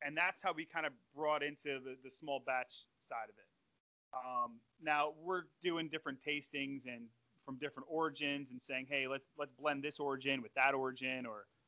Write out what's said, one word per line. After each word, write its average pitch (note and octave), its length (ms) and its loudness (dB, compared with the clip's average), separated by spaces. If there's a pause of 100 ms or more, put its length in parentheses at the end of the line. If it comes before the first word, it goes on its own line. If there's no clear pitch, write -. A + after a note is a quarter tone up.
and D3 140 -2
that's F3+ 240 2
how F#3 120 2
we D#3+ 120 -2
kinda D#3 260 -2 (260)
brought D3+ 260 4
into C#3+ 400 -2
the, C3 220 -8
the C3 60 -14
small C#3 360 -4
batch B2+ 400 -2 (220)
side A#2 180 -6
of G#2 80 -16
it. G#2 160 -20 (640)
Um, B2 460 0 (200)
now D3+ 400 4
we're F3 300 -2 (140)
doing E3 240 2
different C#3+ 340 -4
tastings C#3 640 -2
and A#2+ 160 -8 (420)
from C3+ 120 -6
different C#3 340 -6
origins C#3+ 640 0
and B2 100 -12
saying, C3 260 -4
"Hey, C3+ 200 2
let's, C3+ 180 -2 (100)
let's C#3+ 140 -4 (100)
blend C#3+ 220 2
this D3 160 -4
origin C3+ 440 2
with G#2+ 120 -8
that C3+ 200 6
origin," C3 520 0
or, G#2+ 200 -8 (220)